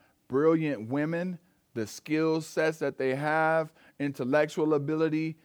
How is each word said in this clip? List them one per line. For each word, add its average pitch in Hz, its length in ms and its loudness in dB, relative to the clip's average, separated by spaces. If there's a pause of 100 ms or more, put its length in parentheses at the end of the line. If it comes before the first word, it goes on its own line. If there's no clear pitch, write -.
(280)
brilliant 147 600 2
women, 170 500 -2 (360)
the 110 120 -4
skill 160 540 0
sets 160 380 -2
that 143 180 -4
they 131 200 0
have, 160 560 0 (260)
intellectual 151 760 0
ability, 156 720 0